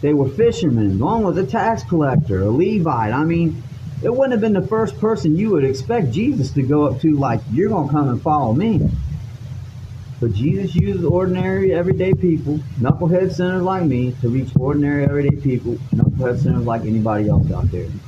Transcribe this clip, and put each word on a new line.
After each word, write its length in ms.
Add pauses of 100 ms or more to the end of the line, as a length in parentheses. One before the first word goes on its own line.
They 140
were 120
fishermen, 720
along 260
with 120
a 80
tax 380
collector, 580
a 80
Levite. 640
I 100
mean, 380 (400)
it 100
wouldn't 200
have 100
been 120
the 140
first 320
person 380
you 140
would 120
expect 480
Jesus 420
to 100
go 240
up 140
to, 140
like, 240 (120)
"You're 180
gonna 200
come 200
and 120
follow 320
me." 280 (1400)
But 140
Jesus 400
used 320
ordinary, 680
everyday 420
people, 460 (200)
knucklehead 520
sinners 300
like 220
me, 380
to 80
reach 280
ordinary, 480
everyday 300
people, 420 (160)
knucklehead 460
sinners 260
like 160
anybody 480
else 220
out 200
there. 180 (180)